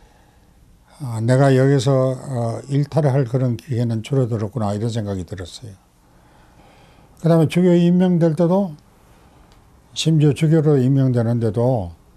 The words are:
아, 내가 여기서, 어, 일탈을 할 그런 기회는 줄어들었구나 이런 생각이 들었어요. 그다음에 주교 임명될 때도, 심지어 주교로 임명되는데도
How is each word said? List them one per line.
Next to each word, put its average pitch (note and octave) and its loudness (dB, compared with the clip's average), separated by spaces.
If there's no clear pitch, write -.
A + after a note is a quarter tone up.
아, A#2 -8
내가 C3 4
여기서, C3+ 2
어, C3 -2
일탈을 C#3 -2
할 C3+ 0
그런 B2 -2
기회는 A#2 -6
줄어들었구나 A2 -4
이런 A2+ -4
생각이 G2+ -6
들었어요. F#2 -16
그다음에 D#3+ 2
주교 F3 2
임명될 F3 2
때도, F3 0
심지어 D#3 2
주교로 D#3 2
임명되는데도 A#2+ 0